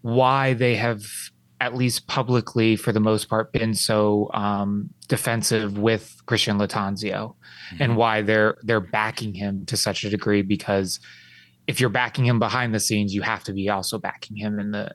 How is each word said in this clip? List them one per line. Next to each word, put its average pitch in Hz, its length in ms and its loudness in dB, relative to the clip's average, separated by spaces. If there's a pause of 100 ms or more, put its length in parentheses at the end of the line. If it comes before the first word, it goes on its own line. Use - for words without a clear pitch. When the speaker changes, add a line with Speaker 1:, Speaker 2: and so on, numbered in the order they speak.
Speaker 1:
why 131 520 4
they 120 200 2
have, 110 300 -2 (560)
at 123 160 -2
least 123 320 0
publicly 117 680 2
for 107 160 0
the 107 80 2
most 107 300 2
part, 110 240 -2
been 110 220 0
so, 104 600 2
um, 101 560 -2 (160)
defensive 110 720 -2
with 110 480 0
Christian 107 320 0
Lattanzio 101 800 -4 (320)
Speaker 2:
Mm-hmm. 90 140 -6
Speaker 1:
and 117 140 2
why 110 260 2
they're, 107 400 4
they're 110 180 2
backing 107 540 -4
him 98 320 -6
to 117 100 -4
such - 260 -2
a 104 80 -4
degree, 104 300 2
because 98 600 -2 (640)
if 131 140 -2
you're 127 100 2
backing 123 340 0
him 120 140 4
behind 113 360 0
the 104 60 0
scenes, 104 340 0
you 101 60 -2
have 110 240 -2
to 98 80 -8
be 98 160 -2
also 101 300 -2
backing - 400 -10
him 104 200 -4
in 101 120 -6
the, 104 240 -6